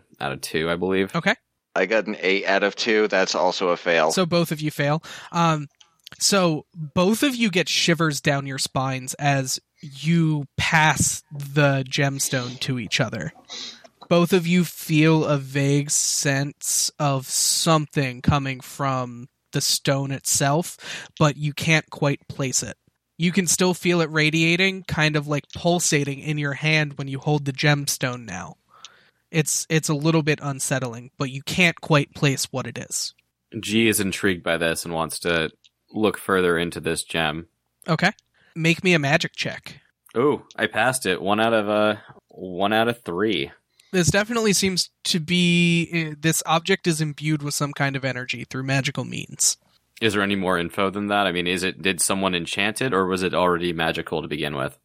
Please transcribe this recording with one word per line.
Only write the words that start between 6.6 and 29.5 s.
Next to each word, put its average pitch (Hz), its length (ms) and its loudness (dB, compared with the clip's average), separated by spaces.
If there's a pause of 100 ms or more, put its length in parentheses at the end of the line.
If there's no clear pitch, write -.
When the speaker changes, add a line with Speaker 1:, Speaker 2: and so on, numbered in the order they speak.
Speaker 2:
both 180 480 0
of 277 140 2
you 233 160 0
get 165 180 0
shivers 156 500 2
down 139 280 0
your 135 100 -6
spines 131 600 -4
as 139 400 0 (220)
you 151 640 2 (120)
pass 156 640 2 (100)
the 139 560 0
gemstone 135 760 -2
to 127 180 -2
each 104 200 -2
other. 107 320 -4 (800)
Both 175 240 4
of 170 140 4
you 175 180 4
feel 156 600 4
a 147 120 2
vague 139 540 0
sense - 1040 0
of 139 300 0
something 143 960 0
coming 135 360 0
from 127 680 -4 (240)
the 143 100 -2
stone 135 500 0
itself, 143 680 0 (420)
but 147 180 2
you 147 160 -2
can't 160 360 0
quite - 380 -4
place - 360 -4
it. 117 120 -12 (420)
You 170 140 0
can 185 160 2
still 185 260 2
feel 175 280 2
it 151 100 0
radiating, 165 720 2
kind 151 320 0
of, 147 120 -2
like, 147 180 -2 (100)
pulsating 143 640 0
in 151 180 -4
your 147 160 -2
hand 151 440 0
when 139 100 -8
you 135 120 -8
hold 151 260 0
the 139 80 -2
gemstone 135 720 0
now. 92 320 -12 (760)
It's, - 380 0